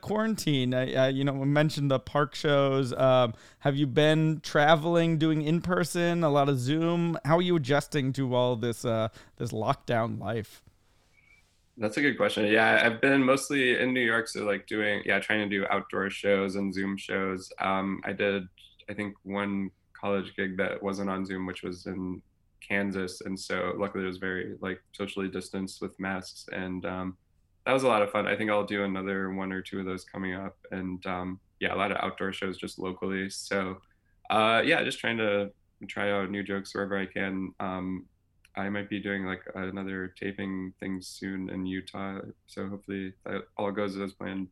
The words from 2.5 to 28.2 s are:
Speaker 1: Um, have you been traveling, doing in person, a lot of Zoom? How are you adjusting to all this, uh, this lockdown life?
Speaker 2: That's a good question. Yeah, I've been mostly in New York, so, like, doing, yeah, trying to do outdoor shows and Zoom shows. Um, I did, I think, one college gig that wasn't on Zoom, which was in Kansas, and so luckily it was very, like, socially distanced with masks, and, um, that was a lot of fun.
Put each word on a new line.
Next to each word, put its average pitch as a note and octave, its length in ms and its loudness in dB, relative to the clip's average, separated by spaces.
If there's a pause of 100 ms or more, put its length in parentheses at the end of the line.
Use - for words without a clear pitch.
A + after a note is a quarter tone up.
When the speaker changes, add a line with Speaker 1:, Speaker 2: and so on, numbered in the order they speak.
Speaker 1:
Um, C3 400 6 (260)
have C#3+ 160 2
you D3 100 4
been D#3 540 6
traveling, E3 800 4
doing D#3 240 4
in D#3 180 2
person, E3+ 640 2
a D3+ 60 4
lot C#3+ 180 6
of C#3 100 4
Zoom? E3 680 2
How D#3+ 140 6
are F3+ 40 4
you F3+ 120 4
adjusting C#3+ 600 2
to C3 200 0
all B2 220 4
this, A#2 280 -2
uh, A2+ 240 0 (280)
this A#2 160 -6
lockdown A2+ 680 0
life? A2 440 -6 (1120)
Speaker 2:
That's A2 220 -2
a - 20 2
good C#3+ 160 2
question. G#2 300 2
Yeah, A2 380 6
I've A2+ 160 2
been C#3 220 6
mostly C3 560 2
in B2+ 160 0
New B2+ 100 0
York, A2+ 220 2
so, G#2 180 -6
like, G2+ 220 -2
doing, G#2 380 0
yeah, G2 160 2
trying G#2+ 280 0
to G2+ 80 0
do G2 140 0
outdoor G2 400 -2
shows G2 460 0
and G2 180 -2
Zoom G2 220 -2
shows. F#2+ 520 -4 (120)
Um, F#2+ 440 0
I G2+ 80 -4
did, G2+ 320 0 (460)
I G#2 40 -10
think, G2+ 280 -6
one G2 480 -2 (220)
college G2 440 -4
gig F#2+ 200 -4
that F#2+ 260 -2
wasn't G2 280 -2
on F#2+ 160 -2
Zoom, F#2 200 -6
which F#2 160 -8
was F2+ 240 -8
in F#2 360 -6 (440)
Kansas, G2 540 -2
and F#2+ 180 -6
so F#2 380 -2
luckily G2 260 -2
it F#2 60 -2
was F2+ 80 -6
very, F#2 440 -6
like, F#2+ 200 -6 (120)
socially G2 360 -4
distanced F#2+ 520 -8
with G2 200 -8
masks, F#2+ 500 -8
and, F#2 340 -6
um, F#2 320 -6 (500)
that A2+ 60 4
was C3+ 100 4
a C3 60 4
lot G#2+ 120 6
of G2+ 120 2
fun. G2+ 160 2